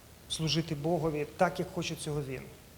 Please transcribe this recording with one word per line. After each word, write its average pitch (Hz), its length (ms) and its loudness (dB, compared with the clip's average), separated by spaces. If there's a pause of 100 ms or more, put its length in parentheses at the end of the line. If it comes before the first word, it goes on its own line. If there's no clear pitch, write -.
(300)
служити 160 460 0
Богові 151 520 2 (100)
так, 180 220 6
як 180 140 0
хоче 170 220 -2
цього 151 260 -2
Він, 131 200 -4 (360)